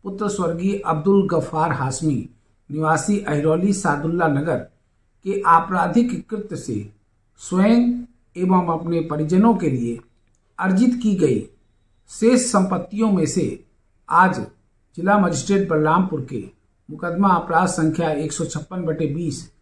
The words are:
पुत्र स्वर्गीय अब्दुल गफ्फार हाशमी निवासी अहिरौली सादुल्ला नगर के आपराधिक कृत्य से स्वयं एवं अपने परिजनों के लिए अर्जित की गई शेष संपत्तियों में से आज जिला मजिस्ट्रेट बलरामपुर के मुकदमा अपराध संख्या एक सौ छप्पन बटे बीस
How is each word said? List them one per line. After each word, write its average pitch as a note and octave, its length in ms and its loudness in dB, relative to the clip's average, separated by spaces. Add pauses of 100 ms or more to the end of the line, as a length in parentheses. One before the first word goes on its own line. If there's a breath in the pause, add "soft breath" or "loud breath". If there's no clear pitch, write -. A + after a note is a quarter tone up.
पुत्र G3 240 -6
स्वर्गीय F#3+ 580 -2
अब्दुल F3 420 2
गफ्फार D#3+ 440 -2
हाशमी C3+ 420 -2 (560)
निवासी D#3 500 0
अहिरौली D#3+ 520 0
सादुल्ला E3 560 0
नगर C#3+ 280 0 (680)
के G3 220 -4
आपराधिक F3 680 2 (180)
कृत्य G3+ 260 -10
से B2+ 200 -8 (640)
स्वयं G#3+ 420 4 (540)
एवं F3+ 360 2
अपने E3 280 -2
परिजनों D#3+ 540 2
के E3 160 0
लिए A#2 280 -4 (600)
अर्जित F#3+ 440 2
की G#3+ 140 2
गई B2+ 220 2 (720)
शेष A#3+ 360 2
संपत्तियों G3 680 0
में E3 140 2
से E3+ 180 -2 (640)
आज E3+ 320 4 (560)
जिला F#3+ 220 2
मजिस्ट्रेट F3 500 0
बलरामपुर D#3 600 0
के A2+ 120 -8 (460)
मुकदमा F3 460 0
अपराध E3+ 360 0
संख्या D#3+ 440 0
एक D3 180 -4
सौ E3 140 -4
छप्पन E3 380 -8
बटे D#3+ 240 -2
बीस D#3 340 -6 (200)